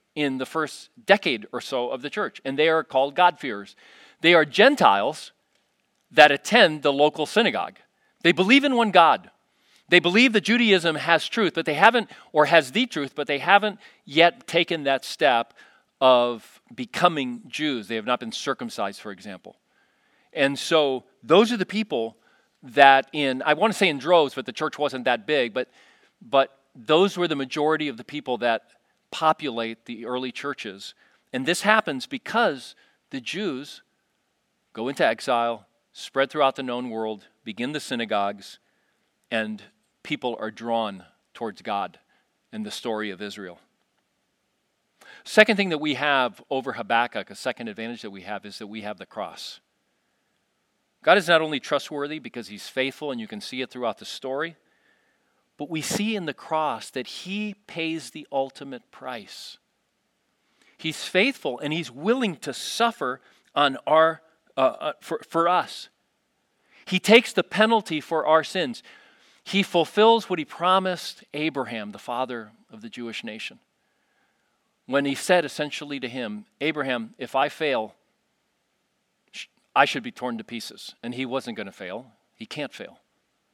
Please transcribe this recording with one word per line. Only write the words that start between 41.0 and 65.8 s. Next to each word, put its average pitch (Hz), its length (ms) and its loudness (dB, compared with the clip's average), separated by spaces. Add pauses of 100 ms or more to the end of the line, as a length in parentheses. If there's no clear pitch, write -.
towards 107 280 -10
God 101 360 -6 (540)
and 110 120 -8
the 104 60 -10
story 107 400 -6
of 92 100 -14
Israel. 101 380 -14 (1700)
Second 214 320 4
thing 196 140 -2
that 151 100 -2
we 151 140 -2
have 135 540 0
over 135 260 -4
Habakkuk, 117 560 -2
a 101 40 -18
second 120 320 -8
advantage 113 360 -10
that 107 100 -14
we 98 100 -18
have, 101 240 -12
is 101 120 -16
that 107 100 -14
we 107 140 -12
have 104 160 -10
the 92 80 -16
cross. - 520 -12 (1400)
God 175 160 6
is 175 80 -2
not 165 160 4
only 156 160 -4
trustworthy 147 640 -6
because 120 260 -14
he's 101 220 -16
faithful, 135 420 -4
and 123 100 -8
you 107 60 -10
can 104 140 -12
see 127 200 -10
it 127 100 -8
throughout 123 280 -6
the - 60 -20
story, 147 500 -8 (1000)
but 147 120 -10
we 160 140 -6
see 208 320 -4
in 185 120 -6
the 147 80 -4
cross 151 560 -4
that 127 160 -8
he 208 480 -10 (120)
pays 160 440 -8
the 151 200 -18
ultimate 135 600 -8
price. - 680 -16 (1200)
He's - 260 -8
faithful, 185 540 -2
and 151 140 -6
he's 160 180 -6
willing 196 460 -2
to 139 180 -10
suffer 151 640 -4 (340)
on 139 220 2 (100)
our, 160 360 4 (340)
uh, 135 40 0
uh, 135 400 0
for, - 280 -8
for 170 200 0
us. - 400 -2 (1000)